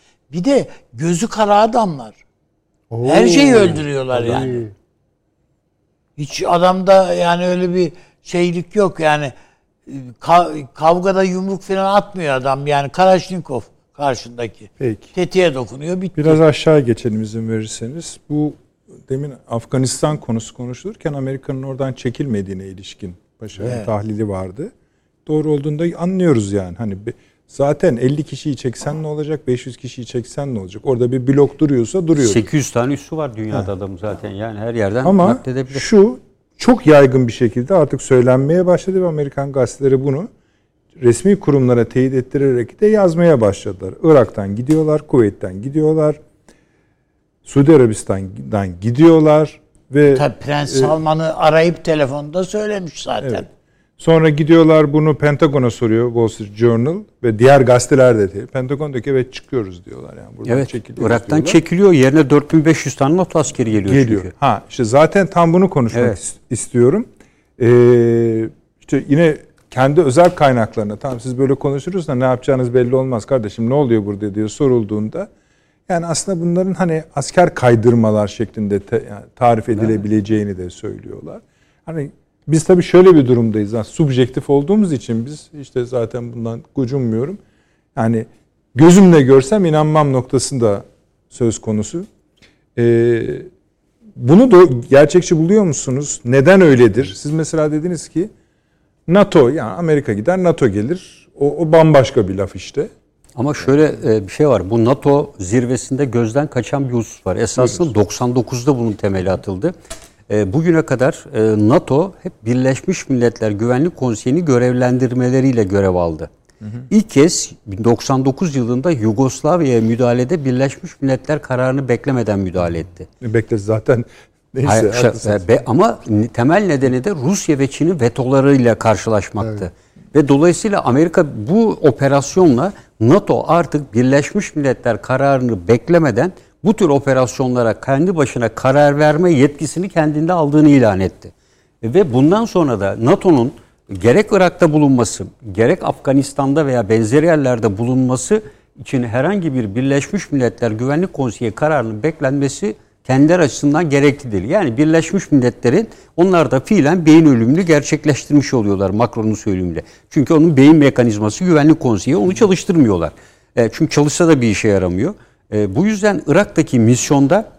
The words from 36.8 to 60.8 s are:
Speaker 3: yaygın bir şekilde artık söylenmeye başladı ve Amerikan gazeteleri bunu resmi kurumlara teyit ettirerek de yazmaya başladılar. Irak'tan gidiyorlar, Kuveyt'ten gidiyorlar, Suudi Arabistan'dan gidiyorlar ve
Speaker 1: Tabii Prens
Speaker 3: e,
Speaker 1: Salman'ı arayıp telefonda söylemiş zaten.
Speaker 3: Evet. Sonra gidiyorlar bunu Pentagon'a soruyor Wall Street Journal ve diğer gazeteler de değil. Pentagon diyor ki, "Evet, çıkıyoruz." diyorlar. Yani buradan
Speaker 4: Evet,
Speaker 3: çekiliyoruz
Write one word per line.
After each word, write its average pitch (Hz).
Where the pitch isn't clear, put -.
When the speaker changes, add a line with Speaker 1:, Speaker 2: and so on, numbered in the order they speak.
Speaker 3:
yaygın 135
bir 110
şekilde 123
artık 147
söylenmeye 135
başladı 185
ve 180
Amerikan 143
gazeteleri 135
bunu 139
resmi 156
kurumlara 123
teyit 131
ettirerek 131
de 214
yazmaya 175
başladılar. 95
Irak'tan 110
gidiyorlar, 151
Kuveyt'ten 101
gidiyorlar, 151
Suudi 143
Arabistan'dan 104
gidiyorlar 151
ve 143
Speaker 1:
Tabii 135
Prens 143
Speaker 3:
e, -
Speaker 1:
Salman'ı 156
arayıp 165
telefonda 147
söylemiş 202
zaten. 120
Speaker 3:
Evet. 113
Sonra 160
gidiyorlar 156
bunu 156
Pentagon'a 143
soruyor 113
Wall 117
Street 104
Journal 117
ve 113
diğer 135
gazeteler 123
de 98
değil. 104
Pentagon 135
diyor 123
ki, 143
"Evet, 127
çıkıyoruz." 95
diyorlar. -
Yani 104
buradan 110
Speaker 4:
Evet, 131
Speaker 3:
çekiliyoruz -